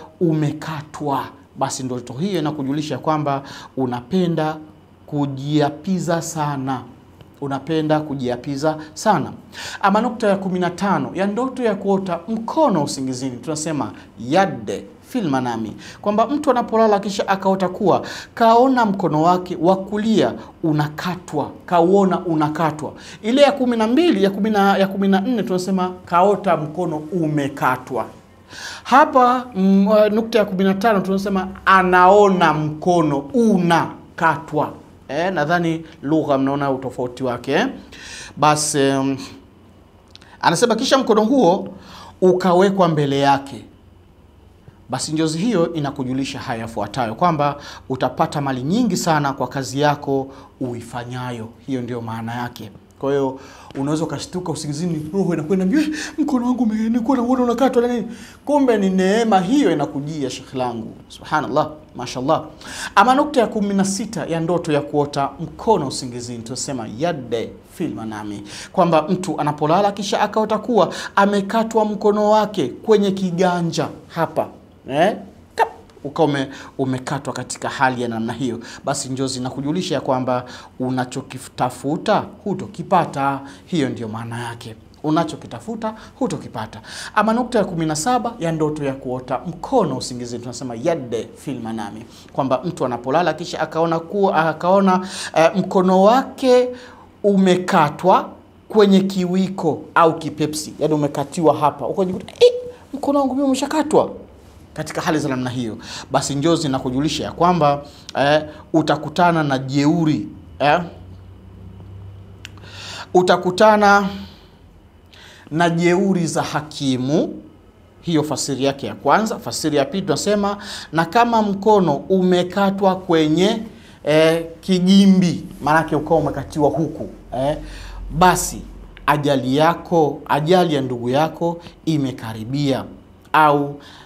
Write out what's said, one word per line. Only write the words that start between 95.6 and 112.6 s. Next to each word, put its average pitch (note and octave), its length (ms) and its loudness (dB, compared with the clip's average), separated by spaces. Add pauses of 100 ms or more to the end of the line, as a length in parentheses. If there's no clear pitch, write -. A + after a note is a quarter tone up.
wake B3 640 4 (540)
umekatwa F#3 1080 4 (400)
kwenye G3 320 6
kiwiko F3+ 800 -2 (140)
au D#3+ 240 6
kipepsi, D3+ 600 -6
yani D#3 140 0
umekatiwa D3 640 0
hapa, C#3 300 0
ukajikuta, F#3 520 -4
"Eh, A#4+ 120 8 (420)
mkono C#4+ 260 0
wangu C4+ 160 0
mimi C#4 120 0
umeshakatwa." C4+ 640 2 (640)
Katika D#3 280 -8
hali D#3 180 0
za C#3+ 100 -2
namna B2+ 200 -4
hiyo, A2+ 280 -6 (340)
basi C#3+ 240 0
njozi D#3 320 0
inakujulisha C3 560 -2
ya G2+ 80 -8
kwamba, D3+ 500 2 (380)
eh, D3 240 4 (300)
utakutana D#3 720 2
na C#3 140 0
jeuri, D3 720 0 (320)
eh? D3 220 4 (2250)